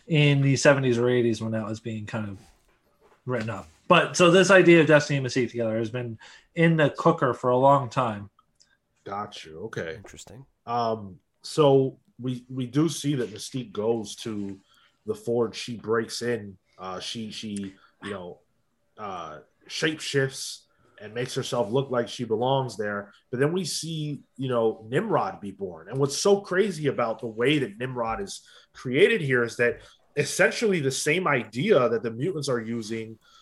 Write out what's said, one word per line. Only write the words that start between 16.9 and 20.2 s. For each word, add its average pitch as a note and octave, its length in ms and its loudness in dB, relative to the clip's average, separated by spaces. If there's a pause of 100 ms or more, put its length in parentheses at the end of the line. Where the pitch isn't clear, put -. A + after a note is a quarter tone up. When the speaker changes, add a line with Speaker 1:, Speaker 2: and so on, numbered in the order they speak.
Speaker 2:
she, A2 300 -10
she, G2+ 460 -10 (280)
you G2+ 60 -12
know, F2+ 300 -12 (560)
uh, D#3 440 -12 (280)
shapeshifts - 920 -4 (420)